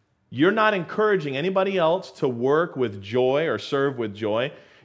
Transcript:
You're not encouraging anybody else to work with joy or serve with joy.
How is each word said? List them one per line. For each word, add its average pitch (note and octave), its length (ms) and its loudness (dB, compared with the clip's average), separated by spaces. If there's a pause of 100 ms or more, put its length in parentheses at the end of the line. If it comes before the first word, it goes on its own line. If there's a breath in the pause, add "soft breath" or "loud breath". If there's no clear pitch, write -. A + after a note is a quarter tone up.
(280)
You're D#3 240 2
not G#3+ 220 2
encouraging F3+ 640 0
anybody F#3+ 400 0
else F3 360 0
to - 160 -2
work C3+ 480 0
with G#2 260 -2
joy B2+ 460 2
or D3 100 0
serve C#3 400 -2
with A2 160 -4
joy. A2 380 -2 (320 loud breath)